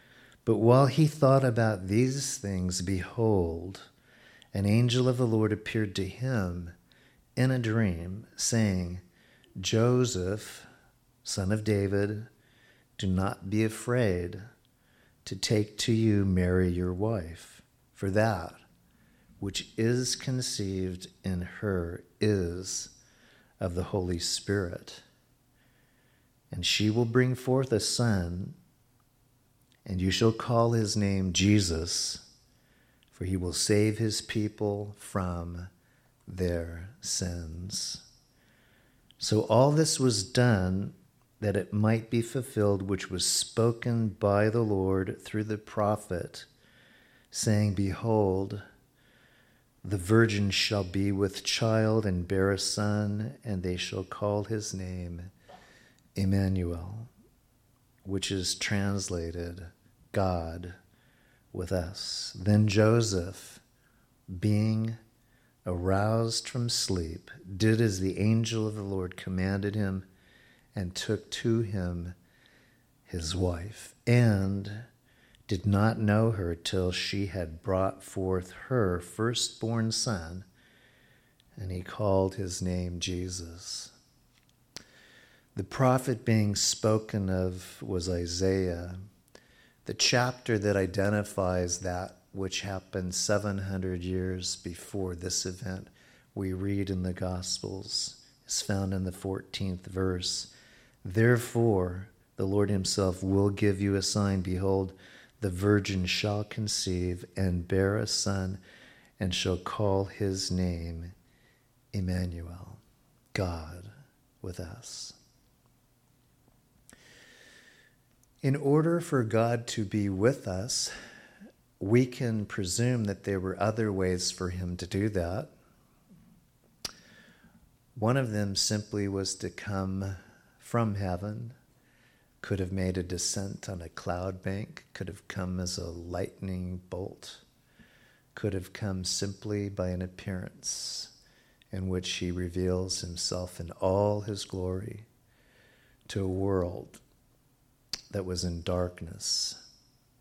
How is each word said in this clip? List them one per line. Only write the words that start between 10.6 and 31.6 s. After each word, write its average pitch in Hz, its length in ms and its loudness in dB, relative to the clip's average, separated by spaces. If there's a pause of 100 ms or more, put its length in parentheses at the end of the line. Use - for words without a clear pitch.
son 95 300 -2
of 107 100 2
David, 101 640 2 (680)
do 104 100 -4
not 95 420 0
be 107 140 2
afraid 104 800 0 (840)
to - 120 -8
take 104 420 0
to - 140 0
you 110 320 4
Mary, 90 440 4
your 90 240 0
wife." 90 640 -6 (420)
For 98 120 -2
that 101 440 2 (840)
which - 360 -6
is 123 380 2
conceived 95 920 -4 (160)
in 92 160 0
her 90 640 -4 (160)
is 95 680 0 (680)
of 90 160 -2
the 90 80 0
Holy 90 380 -2
Spirit. - 840 -4 (1500)
And 90 120 -6
she 107 260 2
will 117 140 2
bring 127 300 4
forth 127 380 0
a 104 80 4
son, 98 760 0 (1300)
and 92 160 -4
you 92 120 4
shall 113 180 6
call 117 440 2
his 107 220 2
name 98 360 2
Jesus, 90 880 2 (880)